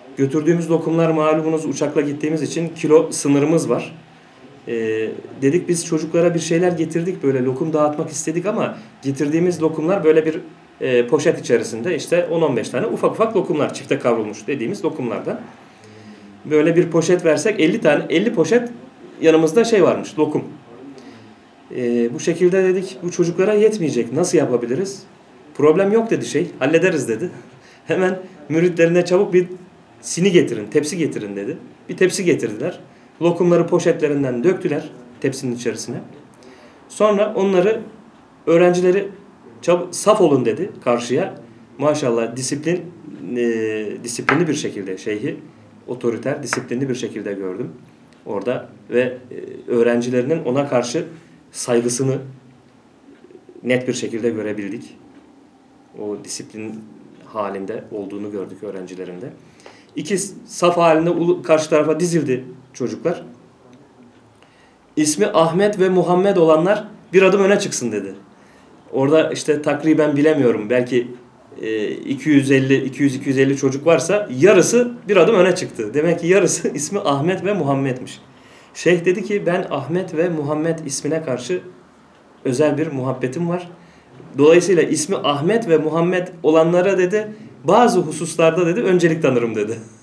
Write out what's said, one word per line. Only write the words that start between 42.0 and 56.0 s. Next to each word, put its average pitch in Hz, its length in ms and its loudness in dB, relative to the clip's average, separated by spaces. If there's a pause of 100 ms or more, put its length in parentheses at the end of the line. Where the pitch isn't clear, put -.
disiplin, 151 460 -4 (560)
e, 110 500 -2 (160)
disiplinli 135 440 -2
bir 147 60 -2
şekilde 95 440 -8
şeyhi, 107 400 -8 (500)
otoriter, 123 560 -6
disiplinli 127 460 -6
bir 120 60 -4
şekilde 104 380 -8
gördüm 98 380 -8 (540)
orada 117 440 -6 (200)
ve, 123 280 0 (500)
e, - 40 -6
öğrencilerinin 123 760 0
ona 135 220 0
karşı 127 380 -2 (460)
saygısını 123 640 0 (1500)
net 127 240 -2
bir 123 60 -2
şekilde 113 360 -4
görebildik. 104 680 -8 (1000)
O 104 240 -6